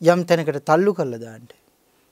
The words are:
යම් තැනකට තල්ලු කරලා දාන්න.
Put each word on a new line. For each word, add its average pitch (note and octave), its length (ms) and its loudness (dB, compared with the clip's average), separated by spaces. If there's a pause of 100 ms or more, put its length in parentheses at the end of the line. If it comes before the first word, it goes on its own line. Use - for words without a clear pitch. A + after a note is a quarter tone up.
යම් F3 240 4
තැනකට D#3 360 0
තල්ලු F3+ 320 2
කරලා C3+ 260 -6
දාන්න. A2+ 260 -18 (680)